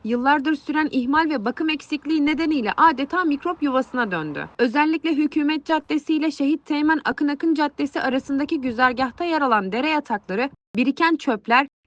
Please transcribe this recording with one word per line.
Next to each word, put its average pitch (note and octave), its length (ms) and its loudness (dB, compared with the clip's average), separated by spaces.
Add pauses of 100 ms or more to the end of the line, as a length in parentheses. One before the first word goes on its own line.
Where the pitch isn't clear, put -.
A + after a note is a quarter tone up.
yıllardır C4+ 500 0
süren D4+ 360 -2
ihmal C#4+ 400 0
ve A#3+ 140 -2
bakım D#4 260 -2
eksikliği D4 560 -2
nedeniyle D4+ 500 0
adeta D4+ 480 2
mikrop E4+ 380 -2
yuvasına B3+ 480 0
döndü. D3+ 380 -4 (100)
Özellikle D4+ 560 2
Hükümet D4+ 520 0
Caddesi D#4 480 0
ile D4+ 160 0
Şehit D4 360 0
Teğmen D4+ 380 2
Akın C#4+ 240 0
Akın D4 260 0
Caddesi D4 460 -2
arasındaki C#4 600 -2
güzergahta B3+ 640 0
yer D#4+ 180 0
alan G#3 300 0
dere C4 160 -2
yatakları, B3+ 600 -4 (260)
biriken D4+ 400 2
çöpler, A#3+ 500 0 (200)